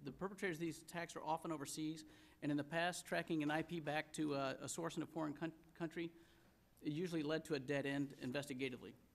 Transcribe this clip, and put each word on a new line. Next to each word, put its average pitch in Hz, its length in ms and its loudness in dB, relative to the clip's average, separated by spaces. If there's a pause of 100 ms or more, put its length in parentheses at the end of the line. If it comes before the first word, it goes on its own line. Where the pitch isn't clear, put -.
the 135 80 -4
perpetrators 190 440 -2
of 156 60 -8
these 160 180 -2
attacks - 340 -6
are - 80 -6
often 160 300 2
overseas, 156 540 -2 (360)
and 147 80 2
in 143 60 6
the 147 80 2
past, 165 400 2
tracking 165 380 2
an 147 80 4
I 160 120 4
P 170 180 -2
back 151 340 0
to 151 200 2
a, 135 280 2
a 139 60 -4
source 165 280 -2
in 156 60 0
a 156 40 -2
foreign 151 280 -2
coun-, 165 180 -2 (260)
country, 165 320 -2 (720)
it 151 100 0
usually 165 300 0
led 160 220 2
to 160 100 0
a 139 40 2
dead 139 260 2
end 139 380 2
investigatively. 127 720 -2 (200)